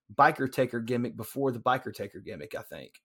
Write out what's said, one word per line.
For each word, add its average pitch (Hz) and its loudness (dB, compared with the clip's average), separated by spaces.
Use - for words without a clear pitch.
Biker 139 4
Taker 123 0
gimmick 120 -2
before 135 -2
the 113 -6
Biker 127 0
Taker - -10
gimmick, - -10
I 69 -6
think. - -16